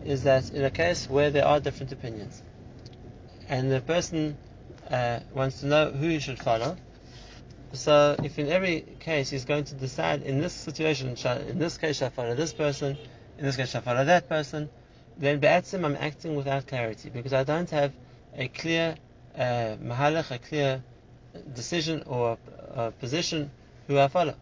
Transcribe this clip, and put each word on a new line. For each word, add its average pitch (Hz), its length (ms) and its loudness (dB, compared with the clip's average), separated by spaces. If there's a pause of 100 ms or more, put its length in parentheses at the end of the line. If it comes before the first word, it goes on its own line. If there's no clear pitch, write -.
is 139 200 -2
that 131 280 4
in 143 120 0
a 135 60 2
case 165 380 0
where 143 220 4
there 143 160 4
are 147 120 6
different 135 340 -4
opinions, 113 500 -12 (1040)
and 135 240 0
the 131 80 2
person, 156 560 -2 (540)
uh, 120 300 0 (120)
wants 131 280 -2
to 139 60 -6
know 147 240 4
who 143 180 -2
he 160 100 0
should 131 200 -6
follow. 123 380 0 (960)
So 147 500 6
if 147 160 -4
in 147 100 0
every 175 320 2 (180)
case 147 320 -2
he's 135 140 -4
going 147 200 0
to 147 120 -10
decide, 143 460 -2
in 135 180 0
this 175 120 -2
situation, 139 600 -2
shall, 123 240 -2
in - 220 -6
this 170 180 -2
case 151 200 -2
shall 127 100 0
I - 20 -2
follow 120 240 -2
this 156 180 0
person, 143 460 0 (400)
in 151 60 -6
this 135 120 2
case 127 140 -2
shall 120 100 -2
I - 40 -18
follow 127 200 4
that 170 240 6
person, 151 400 -2 (500)
then 143 200 2
be'etzim 170 460 4
I'm 143 120 2
acting 151 380 -4
without 135 320 -2
clarity, 117 440 -4
because 123 220 -6
I 135 120 4
don't 160 260 0
have 143 220 2 (440)
a 131 120 -6
clear, 165 480 0 (400)
uh, 120 440 0
mahalach, 143 520 0
a 123 60 -8
clear 135 440 -2 (720)
decision 156 520 -4
or, 120 320 0 (360)
uh, 117 160 -2
position 147 640 -4 (340)
who 143 120 4
I 139 100 8
follow. 170 340 2